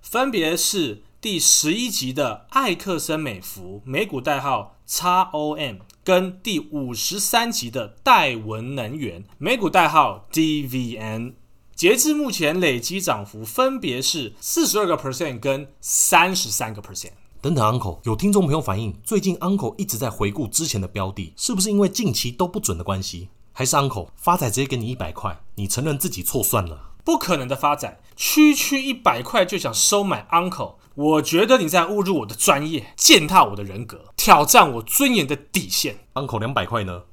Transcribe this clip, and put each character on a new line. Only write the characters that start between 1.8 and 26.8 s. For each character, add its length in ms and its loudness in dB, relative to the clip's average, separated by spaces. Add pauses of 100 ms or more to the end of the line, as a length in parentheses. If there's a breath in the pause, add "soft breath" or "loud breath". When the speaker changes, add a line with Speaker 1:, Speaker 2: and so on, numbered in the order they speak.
Speaker 1:
集 240 -4
的 380 -2
艾 240 2
克 240 -4
森 200 -4
美 220 -8
孚， 420 -14
美 220 -2
股 160 -6
代 180 0
号 360 -4 (100)
X 160 -6 (300)
O 240 -2
M， 220 -8 (260)
跟 400 2
第 160 -2
五 340 -8
十 260 -4
三 320 0
集 200 -6
的 160 -6 (160)
戴 320 4
文 400 -8
能 200 -6
源， 280 -8 (160)
美 180 0
股 100 -2
代 200 6
号 440 2
D 360 0
V 300 -6
N。 360 -8 (400)
截 240 4
至 160 2
目 160 0
前 300 0
累 200 2
积 220 -6
涨 240 -2
幅 180 -14
分 360 0
别 200 -4
是 400 -4
四 280 0
十 100 0
二 80 2
个 100 2
percent 440 -6
跟 420 -4
三 540 4
十 160 -4
三 200 -4
个 80 -12
percent。 340 -14 (280)
Speaker 2:
等 120 0
等， 100 2
Uncle， 420 0
有 100 0
听 180 2
众 120 6
朋 80 2
友 60 2
反 220 -2
映， 220 -6
最 160 2
近 180 0
Uncle 400 -2
一 80 -4
直 140 -6
在 100 -2
回 220 -2
顾 160 -4
之 180 -2
前 160 -2
的 60 -6
标 240 -6
的， 260 -10
是 160 -4
不 80 0
是 80 0
因 80 2
为 100 4
近 240 0
期 200 -2
都 160 0
不 120 -6
准 160 -4
的 80 -8
关 200 -4
系？ 260 -10 (240)
还 100 -4
是 120 2
Uncle， 400 0
发 200 0
仔 140 -2
直 60 -4
接 100 0
给 100 -6
你 120 -4
一 80 -6
百 160 -8
块， 280 -8 (140)
你 140 -6
承 180 -2
认 100 0
自 140 -4
己 140 -8
错 180 -2
算 240 0
了？ 280 -14 (100)